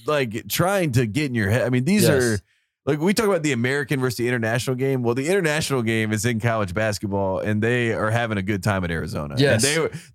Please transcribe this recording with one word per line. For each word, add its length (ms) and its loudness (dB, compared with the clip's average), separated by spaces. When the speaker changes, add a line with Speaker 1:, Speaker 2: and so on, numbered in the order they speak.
Speaker 1:
like, 400 -2
trying 460 0
to 120 4
get 200 -2
in 100 -4
your 140 2
head. 140 2
I 60 0
mean, 160 2
these 180 4
Speaker 2:
Yes. 80 6
Speaker 1:
are, 160 0
like, 140 0
we 160 2
talk 100 2
about 160 2
the 120 0
American 460 0
versus 180 0
the 100 0
international 480 0
game. 260 0
Well, 140 2
the 120 -2
international 540 0
game 300 0
is 140 -2
in 140 0
college 360 0
basketball, 640 -2
and 240 0
they 300 0
are 180 0
having 260 0
a 60 -2
good 180 -2
time 220 0
at 80 -4
Arizona. 480 -6
Speaker 2:
Yes. 240 4
Speaker 1:
And 280 0
they, 60 -16